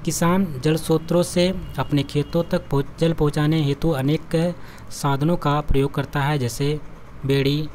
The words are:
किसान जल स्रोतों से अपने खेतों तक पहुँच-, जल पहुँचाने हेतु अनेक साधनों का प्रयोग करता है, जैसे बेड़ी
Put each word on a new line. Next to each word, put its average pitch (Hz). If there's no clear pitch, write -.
किसान 170
जल 156
स्रोतों 160
से 180
अपने 139
खेतों 147
तक -
पहुँच-, 139
जल 165
पहुँचाने 151
हेतु 143
अनेक 160
साधनों 147
का 147
प्रयोग 135
करता 143
है, 143
जैसे 143
बेड़ी 143